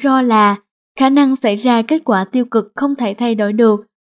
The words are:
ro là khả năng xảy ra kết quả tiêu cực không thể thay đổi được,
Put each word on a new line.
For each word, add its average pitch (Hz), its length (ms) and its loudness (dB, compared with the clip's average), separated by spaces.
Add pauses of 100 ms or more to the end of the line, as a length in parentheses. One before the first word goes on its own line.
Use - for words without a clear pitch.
ro 262 180 0
là 214 340 2 (440)
khả 269 100 4
năng 277 260 2
xảy 214 200 -2
ra 233 260 0
kết 311 240 -2
quả 196 200 0
tiêu 202 200 -2
cực 220 300 -4
không 277 200 -4
thể 208 220 -4
thay 233 180 -2
đổi 208 180 -2
được, 214 320 0 (320)